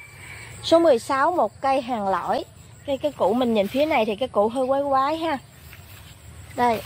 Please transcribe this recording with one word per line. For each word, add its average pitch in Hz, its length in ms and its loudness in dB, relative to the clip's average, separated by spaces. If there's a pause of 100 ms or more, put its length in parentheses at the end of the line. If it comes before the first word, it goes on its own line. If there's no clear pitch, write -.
(640)
Số 320 160 6
mười 311 200 6
sáu, 277 320 0
một 311 300 -2
cây 269 200 0
hàng 226 260 -4
lõi. 190 380 -2 (400)
Cái, 277 120 -2
cái 294 140 -4
củ 208 220 2
mình 247 200 0
nhìn 202 140 2
phía 269 180 0
này 277 200 2
thì 214 100 -2
cái 254 120 -4
củ 214 220 0
hơi 254 180 -2
quái 277 220 0
quái 269 280 0
ha. 320 200 -2 (1160)
Đây, 240 300 2